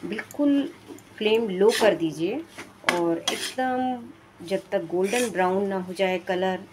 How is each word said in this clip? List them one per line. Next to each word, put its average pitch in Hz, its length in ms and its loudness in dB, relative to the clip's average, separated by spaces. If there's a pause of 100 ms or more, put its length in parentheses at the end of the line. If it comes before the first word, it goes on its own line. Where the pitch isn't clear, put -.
बिल्कुल 277 640 0 (440)
फ्लेम 220 320 2
लो 190 200 6
कर 214 240 6
दीजिए 165 500 -2 (480)
और 170 260 2
एकदम 254 840 -4 (440)
जब 190 160 -2 (100)
तक 190 120 0
गोल्डन 196 460 0
ब्राउन 185 360 0
ना 196 100 -2
हो 185 160 -6
जाए 185 260 0
कलर 185 420 -2 (120)